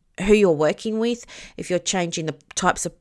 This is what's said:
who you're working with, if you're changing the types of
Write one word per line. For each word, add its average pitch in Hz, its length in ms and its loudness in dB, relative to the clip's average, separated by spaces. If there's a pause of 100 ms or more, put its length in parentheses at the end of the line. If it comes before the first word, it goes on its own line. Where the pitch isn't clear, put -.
(200)
who 196 120 4
you're 202 200 6
working 156 480 0
with, 233 260 -2 (300)
if - 120 -12
you're 180 120 -2
changing 170 460 -4
the 156 100 -6 (180)
types - 320 -2
of 170 140 -8